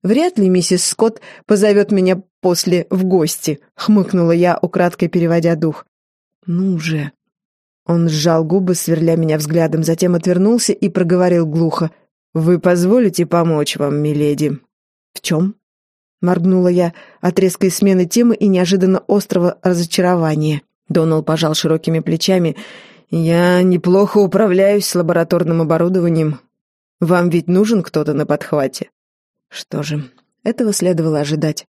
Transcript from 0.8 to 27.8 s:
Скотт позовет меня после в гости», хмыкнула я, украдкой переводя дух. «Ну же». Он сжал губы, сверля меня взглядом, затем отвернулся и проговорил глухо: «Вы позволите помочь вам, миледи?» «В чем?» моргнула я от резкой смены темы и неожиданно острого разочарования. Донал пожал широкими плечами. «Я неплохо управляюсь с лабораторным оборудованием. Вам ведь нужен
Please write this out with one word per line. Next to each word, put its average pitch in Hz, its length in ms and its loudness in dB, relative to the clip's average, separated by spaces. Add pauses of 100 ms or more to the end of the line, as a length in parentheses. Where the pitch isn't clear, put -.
Скотт - 360 -2 (260)
позовет 208 440 2
меня 185 320 0 (180)
после 180 500 0
в 190 140 -2
гости», 160 560 -2 (140)
хмыкнула 185 580 2
я, 175 280 2
украдкой 175 480 -2
переводя 170 460 0
дух. 156 320 -6 (600)
«Ну 180 320 -2
же». 156 340 -6 (720)
Он 170 240 0
сжал 160 360 0
губы, 180 300 0
сверля 165 420 0
меня 156 220 0
взглядом, 160 440 -2
затем 165 320 0
отвернулся 190 580 0
и - 160 -2
проговорил 175 580 0
глухо: 160 440 -2 (420)
«Вы 165 260 2
позволите 180 680 2
помочь 165 500 0
вам, 143 200 -2
миледи?» 147 640 -2 (540)
«В - 80 -16
чем?» 175 360 -2 (640)
моргнула 180 480 2
я 175 240 0 (280)
от 180 180 -2
резкой 185 320 0
смены 185 360 2
темы 233 280 2
и - 140 0
неожиданно 190 600 2
острого 185 540 0
разочарования. 170 1000 -2 (260)
Донал 160 340 0
пожал 156 320 -2
широкими 160 460 -2
плечами. 165 560 -2 (540)
«Я 170 520 2
неплохо 185 560 2
управляюсь 202 680 2
с - 80 -8
лабораторным 165 680 0
оборудованием. 165 800 0 (600)
Вам 175 300 2
ведь 165 180 -2
нужен 202 340 2